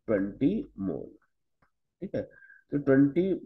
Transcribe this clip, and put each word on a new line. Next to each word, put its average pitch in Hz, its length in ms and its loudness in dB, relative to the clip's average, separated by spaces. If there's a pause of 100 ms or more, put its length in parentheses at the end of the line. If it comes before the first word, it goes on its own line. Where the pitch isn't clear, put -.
twenty 104 440 0 (280)
mole, 90 260 -6 (960)
ठीक 196 120 -10
है। 113 80 -4
तो - 580 -12
twenty 143 640 4